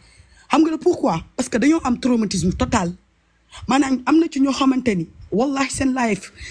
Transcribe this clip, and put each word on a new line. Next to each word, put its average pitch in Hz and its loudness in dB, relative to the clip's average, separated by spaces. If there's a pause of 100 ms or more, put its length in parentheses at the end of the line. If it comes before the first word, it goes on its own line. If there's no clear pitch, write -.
(500)
Xam 294 4
nga 320 0
le 311 -4
pourquoi? 233 0 (120)
Parce 254 -6
que 247 0
dañoo 294 2
am 247 0
traumatisme 202 0
total. 247 -2 (720)
Maanaam 262 0
am 311 4
na 339 4
ci 269 -4
ñoo 277 2
xamante 254 0
ni, 165 -4 (240)
wallahi 269 0
seen 269 -2
life 233 -2 (200)